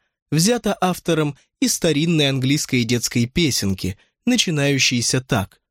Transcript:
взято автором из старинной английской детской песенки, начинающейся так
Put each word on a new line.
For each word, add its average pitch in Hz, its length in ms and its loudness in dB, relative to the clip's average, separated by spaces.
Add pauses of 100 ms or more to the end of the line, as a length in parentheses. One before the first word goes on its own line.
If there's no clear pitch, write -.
(300)
взято 208 480 0
автором 160 580 -2 (240)
из 254 140 0
старинной 156 540 2
английской 135 560 0
детской 120 400 0
песенки, 101 760 -2 (280)
начинающейся 139 960 0
так - 480 -4